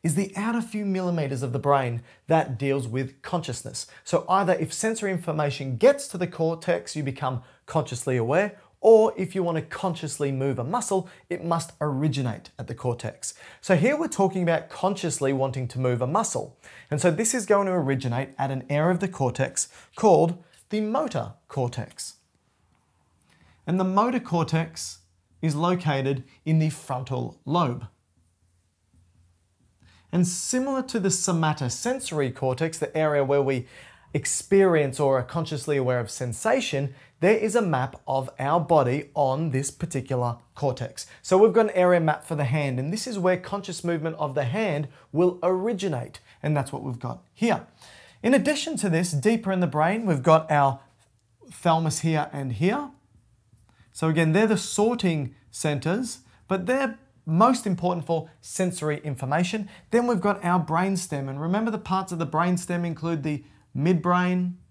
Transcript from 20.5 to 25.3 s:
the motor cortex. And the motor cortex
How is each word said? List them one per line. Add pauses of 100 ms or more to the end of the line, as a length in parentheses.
the
motor (140)
cortex. (1500)
And
the
motor
cortex (400)